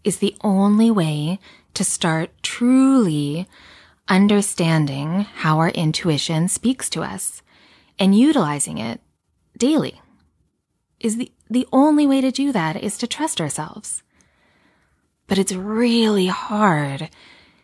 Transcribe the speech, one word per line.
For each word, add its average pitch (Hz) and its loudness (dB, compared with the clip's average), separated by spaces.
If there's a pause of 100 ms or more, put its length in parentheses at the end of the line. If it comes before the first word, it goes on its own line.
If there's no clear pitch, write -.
is 185 -2
the - -2
only 208 4
way 160 0 (360)
to 196 -4
start 160 -2 (120)
truly 214 2 (640)
understanding 170 2 (160)
how 156 0
our 165 2
intuition 160 -2
speaks - -2
to 160 -6
us - -10 (560)
and 196 4
utilizing 185 2
it 113 -8 (560)
daily 254 0 (1000)
is 226 -2
the, - -8 (160)
the 247 -2
only 294 4
way 269 2
to 262 0
do 277 -2
that 160 -2
is - -6
to 240 -4
trust 302 -6
ourselves. 156 -8 (1200)
But 190 0
it's 190 -2
really 214 0
hard 156 -2 (560)